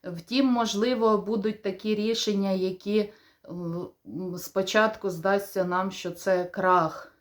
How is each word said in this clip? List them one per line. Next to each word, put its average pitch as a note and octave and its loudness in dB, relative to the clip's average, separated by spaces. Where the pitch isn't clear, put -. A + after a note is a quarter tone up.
Втім, A3+ 0
можливо, A3+ 2
будуть G#3 -2
такі G#3+ -2
рішення, G#3 0
які, F#3+ 0
м, F3 -6
спочатку G3+ 0
здасться F#3+ 0
нам, F3+ 0
що F3+ -8
це F3+ 0
крах F3+ 0